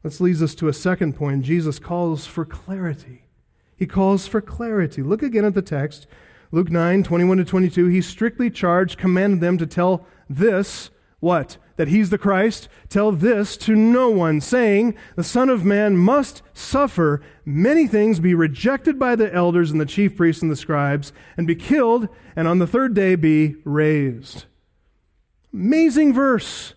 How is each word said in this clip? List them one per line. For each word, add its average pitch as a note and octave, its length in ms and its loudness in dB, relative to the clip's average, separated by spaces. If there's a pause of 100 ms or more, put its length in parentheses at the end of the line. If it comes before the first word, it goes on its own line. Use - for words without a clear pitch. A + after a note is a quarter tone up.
This - 180 -10
leads F3+ 220 2
us D#3 140 -2
to D#3+ 120 -4
a D3 60 -2
second F3 420 -2
point. C#3 300 -4
Jesus D#3 320 -2
calls E3+ 480 -6
for - 180 -8
clarity. D#3+ 800 -10 (520)
He F#3+ 80 -4
calls F#3+ 400 0
for G#3+ 160 -4
clarity. G3+ 640 -4
Look F#3+ 180 -2
again A3+ 240 0
at G3+ 80 0
the F#3+ 80 0
text. D3 460 -8 (440)
Luke E3 200 0
nine, F3 320 2
twenty-one F3+ 340 2
to F#3 80 2
twenty-two, F#3 400 2
he F3+ 160 2
strictly A#3 480 -4
charged, F3+ 480 -2
commanded F#3 440 0
them F3 180 0
to D#3+ 80 -4
tell F3 400 -2 (200)
this, F#3+ 600 -2 (300)
what? E3 380 -2 (200)
That - 100 0
he's G3 220 2
the G3+ 80 0
Christ. G3+ 500 0 (220)
"Tell G#3 220 2
this G3+ 460 0
to A3 180 0
no A#3+ 340 4
one, E3 320 0
saying, A3+ 540 2 (200)
'The F3 80 -4
Son B3+ 260 2
of A3+ 140 0
Man G3+ 320 2
must A#3+ 460 2 (100)
suffer E3+ 680 0 (240)
many A#3 420 2
things, G#3 320 2
be F3 160 2
rejected B3+ 640 0
by B3 160 0
the G#3+ 180 0
elders F3 380 2
and D#3 80 0
the D3+ 60 0
chief G3 320 0
priests E3 240 2
and D#3+ 100 0
the D3 40 -2
scribes, C#3+ 580 -2 (240)
and E3+ 100 -2
be E3 80 0
killed, A#3 540 0 (260)
and E3 120 0
on F3 120 2
the F3 80 2
third B3+ 260 0
day F#3+ 220 2
be D#3 480 2
raised.'" D3 800 -2 (1080)
Amazing C#4+ 600 2
verse. C4 640 -2